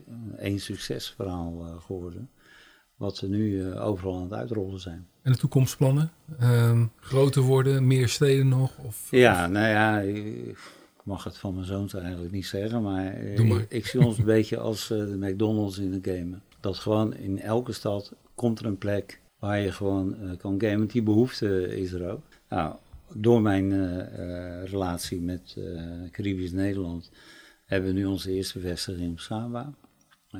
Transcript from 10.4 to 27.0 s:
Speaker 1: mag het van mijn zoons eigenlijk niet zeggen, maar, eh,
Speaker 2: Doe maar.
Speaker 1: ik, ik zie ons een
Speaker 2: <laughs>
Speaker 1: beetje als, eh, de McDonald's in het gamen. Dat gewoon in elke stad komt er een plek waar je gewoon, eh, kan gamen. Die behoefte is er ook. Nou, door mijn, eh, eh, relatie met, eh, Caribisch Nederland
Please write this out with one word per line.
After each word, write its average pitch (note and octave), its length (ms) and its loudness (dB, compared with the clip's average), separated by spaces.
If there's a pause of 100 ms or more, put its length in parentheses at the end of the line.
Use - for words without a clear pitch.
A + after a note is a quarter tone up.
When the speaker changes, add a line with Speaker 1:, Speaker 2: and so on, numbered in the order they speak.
Speaker 1:
mag F#2+ 200 -6
het - 140 -10
van G2 160 -6
mijn F#2 120 -6
zoons G2 280 -4
eigenlijk F2 380 -6
niet G2 140 -4
zeggen, A2 360 -4
maar, F#2+ 320 -2
eh, G#2 220 -6
Speaker 2:
Doe A2+ 120 6
maar. G#2 140 4
Speaker 1:
ik, - 100 -6
ik A#2 140 -4
zie - 200 -2
ons A2 120 0
een G#2+ 160 2
Speaker 2:
<laughs> A2+ 60 8
Speaker 1:
beetje A2 180 0
als, A2+ 340 -4
eh, A2 60 0
de G2+ 220 -4
McDonald's G2 580 0
in F#2+ 160 -4
het G2 140 -4
gamen. F2+ 340 -6 (180)
Dat F#2+ 180 -4
gewoon G#2+ 380 0
in G2 260 -6
elke A#2 320 -2
stad G2+ 400 -6 (220)
komt A2+ 240 0
er A2+ 60 -8
een G2+ 120 -2
plek G2+ 420 -4 (200)
waar G#2 200 0
je G2 120 0
gewoon, G2 500 -2
eh, F2+ 160 -8
kan G2 240 -2
gamen. G#2+ 260 2
Die A2+ 160 0
behoefte G#2 720 2
is F#2 140 -4
er F2 200 -6
ook. C#3 120 -10 (260)
Nou, E2+ 260 -2 (380)
door A#2 280 6
mijn, G2 300 2
eh, F#2 280 0 (640)
eh, F#2+ 80 -10
relatie F#2 520 -4
met, F2 360 -6
eh, F#2 160 -8 (380)
Caribisch F#2+ 400 -4
Nederland F#2+ 600 -2 (540)